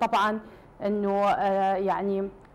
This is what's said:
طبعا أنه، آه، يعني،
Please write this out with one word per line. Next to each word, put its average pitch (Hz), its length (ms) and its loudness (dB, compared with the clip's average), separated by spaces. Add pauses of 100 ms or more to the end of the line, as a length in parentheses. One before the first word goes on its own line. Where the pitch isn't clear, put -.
طبعا 214 400 0 (440)
أنه، 202 440 0
آه، 196 460 2
يعني، 196 540 -2 (260)